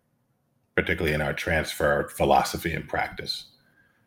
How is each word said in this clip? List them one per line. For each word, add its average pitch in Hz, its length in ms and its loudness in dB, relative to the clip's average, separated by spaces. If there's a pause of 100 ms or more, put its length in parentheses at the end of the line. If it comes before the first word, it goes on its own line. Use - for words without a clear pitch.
(760)
particularly 87 400 2
in 76 60 0
our 73 140 -2
transfer 73 720 0
philosophy 69 640 2
and 76 160 -6
practice. - 560 -6 (640)